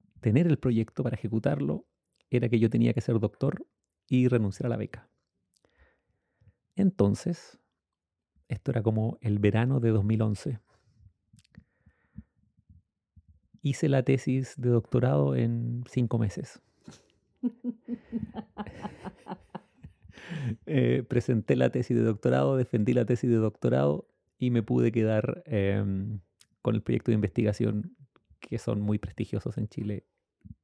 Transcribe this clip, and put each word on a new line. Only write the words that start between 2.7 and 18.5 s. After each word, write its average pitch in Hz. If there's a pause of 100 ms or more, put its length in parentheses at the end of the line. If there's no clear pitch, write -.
que 117
ser 113
doctor - (420)
y 127
renunciar 110
a 123
la 117
beca. - (1600)
Entonces, 175 (880)
esto -
era 120
como 110
el 104
verano 113
de 117
dos 110
mil 107
once. 107 (3000)
Hice 147
la 135
tesis 131
de 123
doctorado 131
en 117
cinco 120
meses. - (800)
<laughs> - (1200)